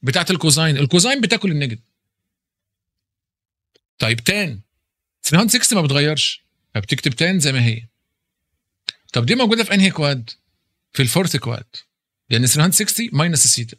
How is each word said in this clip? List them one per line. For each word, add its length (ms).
بتاعت 300
الكوزاين. 460
الكوزاين 440
بتاكل 300
النيجاتيف. 340
طيب 200
تان 420
ثري 160
هاندرد 140
سكستي 220
ما 60
بتغيرش، 640
فبتكتب 400
تان 260
زي 120
ما 140
هي. 220
طب 120
دي 100
موجودة 280
في 100
أنهي 180
كواد؟ 380
في 100
الفورث 320
كواد، 400
يعني 180
ثري 160
هاندرد 140
سكستي 360
ماينس 320
السيتا. 340